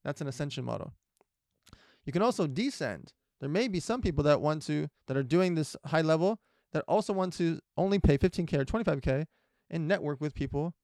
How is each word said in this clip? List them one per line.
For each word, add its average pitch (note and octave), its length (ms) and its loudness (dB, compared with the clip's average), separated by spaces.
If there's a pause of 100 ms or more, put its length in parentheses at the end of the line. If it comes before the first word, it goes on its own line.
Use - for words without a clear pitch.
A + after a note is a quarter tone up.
That's C#3+ 160 -8
an D3 80 -4
ascension C#3 360 -6
model. A2+ 280 -6 (1120)
You C#3+ 80 -8
can F3 100 2
also A3+ 240 2
descend. C#3 680 -4 (280)
There C3+ 80 -6
may G3+ 200 0
be F#3 100 -2
some A3+ 240 -4
people D3 220 0
that D3 160 6
want D3+ 220 -2
to, D3+ 260 -2 (180)
that C3 100 -2
are C#3 60 2
doing F3 320 2
this D#3 300 -2
high D#3+ 160 2
level, D#3+ 400 2 (320)
that D3+ 160 -2
also G#3 240 2
want F#3 220 -2
to E3 260 0 (160)
only G3 240 2
pay D3 160 8
fifteen F3+ 300 0
K D3+ 120 0
or C3+ 60 2
twenty-five D#3+ 380 -2
K C#3+ 240 0 (440)
and E3 160 -4
network D3 340 -2
with D3 140 -4
people C#3+ 500 -4